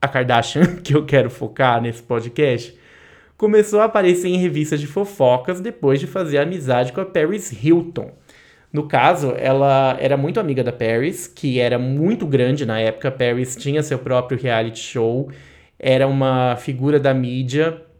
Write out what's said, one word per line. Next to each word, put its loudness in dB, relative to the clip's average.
a 0
Kardashian 2
<laughs> -18
que 0
eu 2
quero 2
focar 0
nesse -6
podcast, -2
começou 4
a 6
aparecer 2
em 0
revistas 0
de -6
fofocas 0
depois 0
de -8
fazer -2
amizade 0
com -6
a -4
Paris -2
Hilton. 0
No -4
caso, 2
ela 2
era 0
muito -2
amiga -2
da -4
Paris, -2
que -4
era 2
muito -2
grande 0
na -2
época. -2
Paris -2
tinha -2
seu -4
próprio -2
reality -2
show, -2
era 2
uma 2
figura 0
da 2
mídia, -2